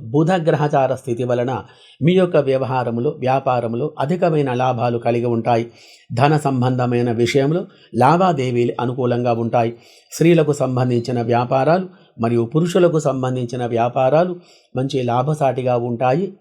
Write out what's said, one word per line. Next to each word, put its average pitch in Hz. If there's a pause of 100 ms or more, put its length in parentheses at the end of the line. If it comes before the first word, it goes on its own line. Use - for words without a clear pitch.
బుధ 151
గ్రహచార 147
స్థితి 120
వలన 120 (380)
మీ 160
యొక్క 180
వ్యవహారములో, 131
వ్యాపారములో 123
అధికమైన 151
లాభాలు 123
కలిగి 117
ఉంటాయి. 117 (460)
ధన 143
సంబంధమైన 123
విషయంలో 135 (300)
లావాదేవీలు 127
అనుకూలంగా 123
ఉంటాయి. 117 (400)
స్త్రీలకు 160
సంబంధించిన 123
వ్యాపారాలు 131 (320)
మరియు 117 (140)
పురుషులకు 170
సంబంధించిన 127
వ్యాపారాలు 131 (400)
మంచి 131
లాభసాటిగా 127
ఉంటాయి. 127